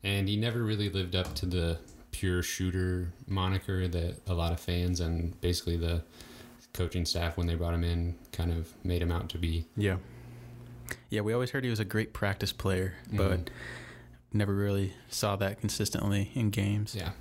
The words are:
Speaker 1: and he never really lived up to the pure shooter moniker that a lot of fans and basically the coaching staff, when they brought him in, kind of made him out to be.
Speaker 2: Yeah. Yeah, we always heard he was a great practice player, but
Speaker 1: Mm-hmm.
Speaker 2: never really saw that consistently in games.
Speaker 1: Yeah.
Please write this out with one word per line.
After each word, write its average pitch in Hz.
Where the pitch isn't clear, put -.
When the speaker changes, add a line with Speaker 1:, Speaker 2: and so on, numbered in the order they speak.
Speaker 1:
and 98
he 104
never 117
really 104
lived 92
up 92
to -
the 85
pure 90
shooter 90
moniker 92
that 85
a 92
lot 85
of 87
fans 87
and 85
basically 87
the 82
coaching 87
staff, 85
when 87
they 85
brought 85
him 85
in, 85
kind 85
of 82
made 87
him 85
out 85
to -
be. 82
Speaker 2:
Yeah. 98
Yeah, 107
we 104
always 123
heard 139
he 127
was 110
a 110
great 107
practice 98
player, 92
but 95
Speaker 1:
Mm-hmm. -
Speaker 2:
never 101
really 98
saw 101
that 98
consistently 101
in 113
games. 101
Speaker 1:
Yeah. 92